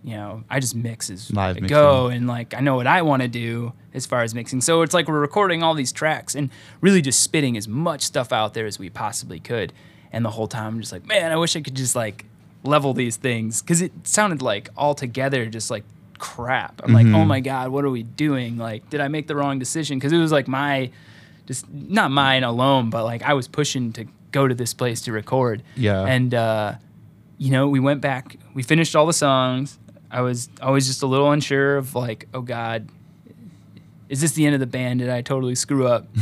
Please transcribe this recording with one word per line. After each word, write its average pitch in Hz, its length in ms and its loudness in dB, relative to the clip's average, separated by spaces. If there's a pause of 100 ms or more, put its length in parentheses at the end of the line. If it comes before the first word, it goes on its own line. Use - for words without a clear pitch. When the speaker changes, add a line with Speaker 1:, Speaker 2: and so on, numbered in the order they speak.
Speaker 1:
you 117 100 -12
know, 107 360 -12
I 131 100 0
just 120 160 -4
mix 113 340 -6
as 95 240 -10
Speaker 2:
Live 95 240 0
Speaker 1:
I - 40 -6
Speaker 2:
mixing. 92 80 -2
Speaker 1:
go, 143 380 6
and, 123 200 -2
like, 120 260 -6
I 113 60 -8
know 135 160 2
what 123 100 0
I 175 160 4
wanna 135 260 2
do 117 460 -6 (200)
as 131 120 -8
far 123 180 -2
as 113 120 -4
mixing. 123 260 -6
So 165 220 2
it's 156 100 -2
like 170 140 2
we're 156 120 0
recording 165 440 0
all 165 100 2
these 139 180 -4
tracks 151 440 -4
and 135 140 -4 (320)
really 185 200 6
just 131 200 2
spitting 131 360 0
as 110 100 -8
much 147 360 -4
stuff 131 280 -2
out 110 220 0
there 113 140 -6
as 101 100 -10
we 95 120 -12
possibly 104 500 -8
could. 107 340 -6 (380)
And 117 120 -4
the 107 60 -2
whole 107 180 -6
time 110 280 -8
I'm 113 40 -6
just 110 140 -12
like, 90 140 -16
"Man, 180 240 0
I 160 60 0
wish 165 180 0
I 156 60 -6
could 131 140 -10
just, 131 200 -2
like, 110 300 -6 (380)
level 139 300 2
these 120 240 -2
things," 117 460 -2
'cause 170 180 2
it 190 100 -4 (120)
sounded, 180 400 0
like, 107 340 -2
altogether 131 680 -2
just, 110 240 -8
like, 107 120 -6 (360)
crap. 120 640 -6
I'm 117 100 6
like, 113 140 10
Speaker 2:
Mm-hmm. 107 80 6
Speaker 1:
"Oh 104 100 6
my 135 140 4
God, 131 300 -4
what 139 140 -2
are 139 60 2
we 120 140 -4
doing? 123 540 -2
Like, 113 340 -8
did 147 100 -2
I 139 60 0
make 151 200 -4
the 151 80 -4
wrong 139 220 -2
decision?" 139 420 -4
'Cause 139 140 -2
it 170 60 6
was, 160 120 2
like, 139 160 2
my, 135 440 -2 (560)
just - 260 -10
not 147 380 0
mine 135 320 4
alone, 120 480 2
but, 113 140 -2
like, 117 180 -6
I 143 100 2
was 131 140 -2
pushing 131 460 -4
to 113 120 -12 (260)
go 139 160 2
to 127 80 2
this 117 180 -4
place 120 280 -4
to 123 100 -8
record. 110 500 -2 (140)
Speaker 2:
Yeah. 101 300 2
Speaker 1:
And, 127 280 2
uh, 110 400 0 (640)
you 135 120 -2
know, 135 160 4
we 139 120 2
went 139 220 2
back, 131 360 -6 (180)
we 135 80 -6
finished 160 320 2
all 151 120 8
the 165 60 6
songs. 131 640 2 (340)
I 123 100 -2
was 123 280 -2 (120)
always 135 260 2
just 131 160 -4
a 135 40 0
little 139 240 4
unsure 139 460 2
of, 131 180 -6
like, 120 400 -6
"Oh 127 60 -8
God, 117 460 -6 (1200)
is 135 120 -2
this 160 120 2
the 156 120 2
end 147 80 4
of 135 60 2
the 131 80 -2
band? 123 320 -2
Did 123 100 -2
I 123 120 -2
totally 127 340 -2
screw 135 320 0
up?" 117 200 2 (140)